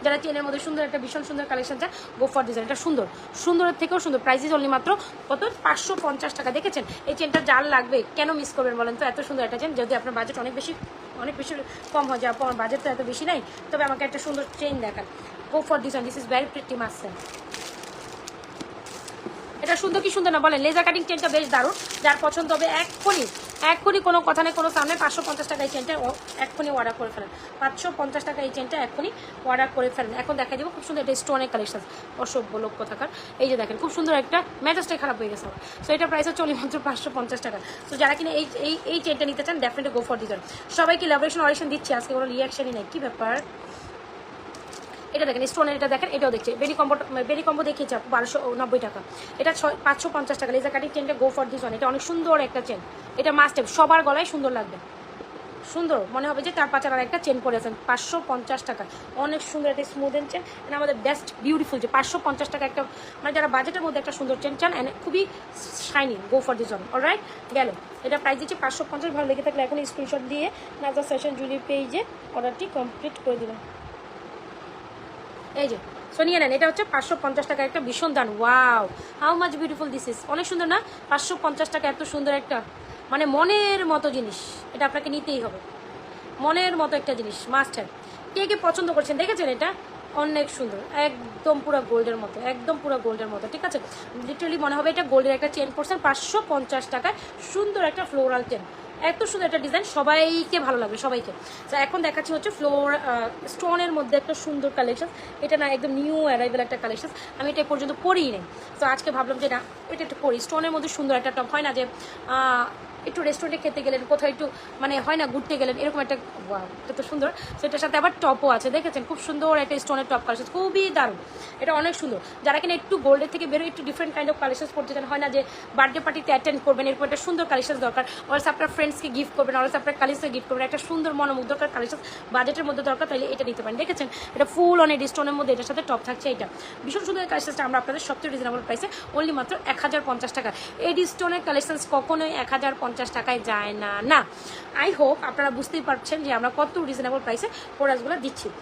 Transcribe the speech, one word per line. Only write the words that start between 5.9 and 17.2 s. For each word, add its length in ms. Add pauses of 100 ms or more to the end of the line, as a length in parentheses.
পঞ্চাশ 320
টাকা। 180
দেখেছেন 320 (220)
এই 120
চেনটা 240
যার 240
লাগবে 380 (120)
কেন 180
মিস 220
করবেন 220
বলেন 180
তো? 100
এত 160
সুন্দর 220
একটা 140
চেন। 160
যদি 220
আপনার 180
বাজেট 260
অনেক 160
বেশি, 180 (480)
অনেক 160
বেশি 180 (380)
কম 140
হয় 120
যে, 80
"আপু, 160
আমার 120
বাজেট 280
তো 60
এত 120
বেশি 240
নাই, 160 (300)
তবে 120
আমাকে 220
একটা 140
সুন্দর 240 (160)
চেন 200
দেখান।" 260 (480)
Go 80
for 140
this 160
one, 120
this 100
is 100
very 300
pretty, 200
must 300
have। 420 (2250)